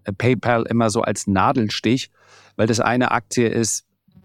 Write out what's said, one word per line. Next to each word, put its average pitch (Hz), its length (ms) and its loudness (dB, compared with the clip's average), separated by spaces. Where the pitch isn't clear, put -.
äh, 104 80 -6
PayPal 117 500 0
immer 113 260 0
so 107 120 0
als - 260 -4
Nadelstich, 110 840 0
weil 110 120 0
das 110 120 0
eine 123 320 0
Aktie 120 380 0
ist, - 340 -2